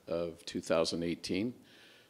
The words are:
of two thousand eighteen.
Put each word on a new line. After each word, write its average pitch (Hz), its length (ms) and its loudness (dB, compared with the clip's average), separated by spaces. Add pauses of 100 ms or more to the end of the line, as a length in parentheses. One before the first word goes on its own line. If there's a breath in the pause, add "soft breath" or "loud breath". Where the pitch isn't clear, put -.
of 85 380 -4
two - 160 -4
thousand 85 420 2
eighteen. 90 500 -2 (560 soft breath)